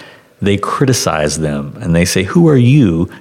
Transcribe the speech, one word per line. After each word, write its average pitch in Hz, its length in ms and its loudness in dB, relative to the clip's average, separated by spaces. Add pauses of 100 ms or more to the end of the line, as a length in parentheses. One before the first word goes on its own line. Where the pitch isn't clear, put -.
(420)
they 101 160 0
criticize 78 800 -2
them, 73 400 -6
and 85 160 -2
they 87 100 2
say, 95 180 -2
"Who 165 260 2
are 143 80 4
you 120 500 2 (140)